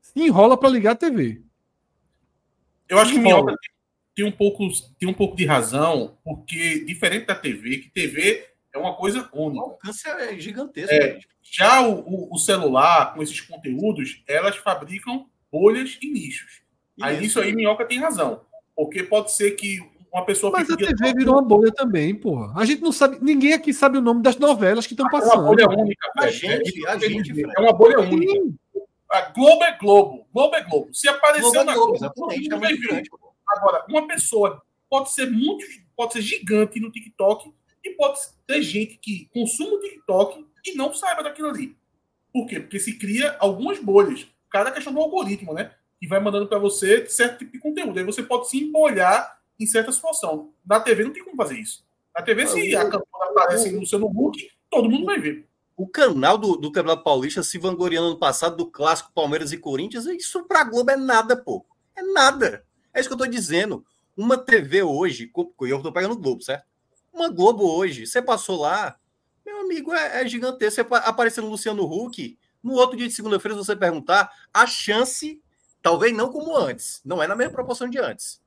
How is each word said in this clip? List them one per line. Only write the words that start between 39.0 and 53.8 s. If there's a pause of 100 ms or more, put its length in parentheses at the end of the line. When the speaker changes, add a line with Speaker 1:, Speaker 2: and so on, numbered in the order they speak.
Speaker 2:
que
consuma
o
TikTok (220)
e
não
saiba
daquilo
ali. (560)
Por
quê?
Porque
se
cria
algumas
bolhas. (240)
Cada
questão
do
algoritmo,
né? (300)
Que
vai
mandando
pra
você
certo
tipo
de
conteúdo.
Aí
você
pode
se
embolhar (200)
em
certa
situação. (160)
Na
T
V
não
tem
como
fazer
isso. (280)
Na
T
V,
se
Speaker 3:
Ah,
o,
Speaker 2:
a
cantora
aparece
Speaker 3:
o,
Speaker 2:
no